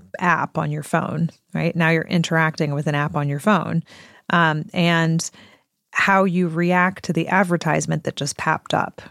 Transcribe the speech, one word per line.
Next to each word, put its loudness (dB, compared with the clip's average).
app 0
on -2
your -6
phone, -2
right? -2
Now 2
you're 2
interacting 0
with -4
an -2
app -2
on -2
your -4
phone. 0
Um, 2
and 2
how 4
you 0
react 0
to -4
the 0
advertisement 0
that -4
just -6
popped -2
up, -2